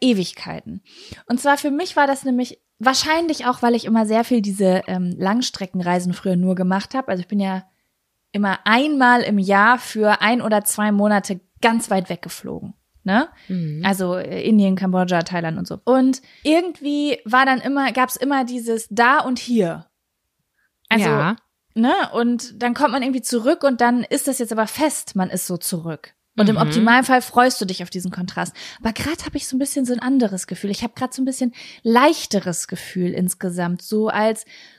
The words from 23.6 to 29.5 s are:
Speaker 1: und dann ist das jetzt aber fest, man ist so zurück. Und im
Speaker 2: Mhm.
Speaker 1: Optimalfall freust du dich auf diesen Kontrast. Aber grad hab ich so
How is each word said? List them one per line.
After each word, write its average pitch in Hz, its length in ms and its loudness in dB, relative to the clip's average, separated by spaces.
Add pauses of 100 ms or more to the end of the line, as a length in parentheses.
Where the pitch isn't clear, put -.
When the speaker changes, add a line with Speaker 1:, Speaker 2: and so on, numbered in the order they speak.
Speaker 1:
und 269 180 0
dann 240 220 4
ist - 240 -4
das 262 120 -2
jetzt 226 120 -6
aber 220 160 0
fest, - 480 -4
man 185 140 0
ist - 180 -6
so 175 100 -4
zurück. 165 560 -8 (240)
Und 208 120 6
im 214 80 2
Speaker 2:
Mhm. 160 60 4
Speaker 1:
Optimalfall 240 580 4
freust 254 400 2
du 214 40 -2
dich 185 160 -6
auf 175 80 -12
diesen 185 220 -8
Kontrast. 175 420 -6 (280)
Aber 226 100 -2
grad 285 340 -6
hab - 100 -8
ich 285 120 -8
so - 80 -4